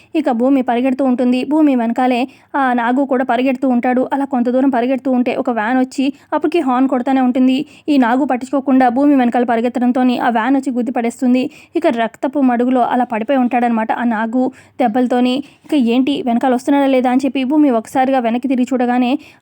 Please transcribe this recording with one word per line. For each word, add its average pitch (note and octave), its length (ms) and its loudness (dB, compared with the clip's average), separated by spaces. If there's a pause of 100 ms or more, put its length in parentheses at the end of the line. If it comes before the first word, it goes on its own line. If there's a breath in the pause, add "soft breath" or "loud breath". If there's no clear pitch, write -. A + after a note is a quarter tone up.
(160 loud breath)
ఇక D4+ 160 0
భూమి B3+ 300 2
పరిగెడుతూ B3+ 440 0
ఉంటుంది. B3 400 0
భూమి D4 300 2
వెనకాలే B3 520 0 (280 loud breath)
ఆ C4 180 0
నాగు B3 320 0
కూడా C4 180 -2
పరిగెడుతూ B3+ 460 0
ఉంటాడు. B3+ 440 0
అలా C#4 120 -2
కొంత B3 240 -2
దూరం C4 200 2
పరిగెడుతూ B3+ 420 -2
ఉంటే B3 240 0
ఒక C4+ 140 -4
వ్యాన్ A#3 280 -2
వచ్చి C4 360 -2 (200 soft breath)
అప్పటికి D#4 260 0
హార్న్ C4 300 0
కొడతానే C4 320 0
ఉంటుంది. B3+ 440 2 (240 loud breath)
ఈ D4 80 2
నాగు B3+ 280 2
పట్టించుకోకుండా C4 640 0
భూమి C#4+ 260 2
వెనకాల B3 280 2
పరిగెత్తడంతోని B3 760 0
ఆ - 100 0
వ్యాన్ A#3 260 0
వచ్చి C4+ 160 -2
గుద్ది A#3+ 200 -4
పడేస్తుంది. B3 580 -2 (260 loud breath)
ఇక E4+ 120 0
రక్తపు B3+ 520 -2
మడుగులో B3 420 2
అలా B3 220 0
పడిపోయి A#3+ 360 -2
ఉంటాడనమాట A#3+ 520 0
ఆ C4 120 -4
నాగు A3+ 480 -2 (280 loud breath)
దెబ్బలతోని. B3 640 0 (220 loud breath)
ఇక - 80 -8
ఏంటి C4 480 0
వెనకాల B3 320 0
వస్తున్నాడా C#4 320 0
లేదా B3+ 260 2
అని B3+ 140 2
చెప్పి C4 180 -4
భూమి D4 260 2
ఒకసారిగా C4 500 0
వెనక్కి A#3+ 280 -2
తిరిగి B3 260 0
చూడగానే B3 460 0 (220 loud breath)